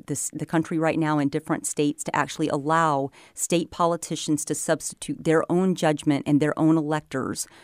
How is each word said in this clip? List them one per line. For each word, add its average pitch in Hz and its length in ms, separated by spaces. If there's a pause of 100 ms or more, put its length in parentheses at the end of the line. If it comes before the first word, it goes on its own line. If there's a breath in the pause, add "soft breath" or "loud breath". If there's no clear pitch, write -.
the, - 260
the - 140
country 160 320
right 160 180
now 151 220
in 139 100
different - 380
states 147 360
to - 120
actually 147 340
allow 147 600 (240 loud breath)
state - 340
politicians 170 720
to 151 120
substitute - 680
their 160 280
own 180 240
judgment 151 500
and 147 140
their 147 180
own 160 180
electors 151 720 (160 loud breath)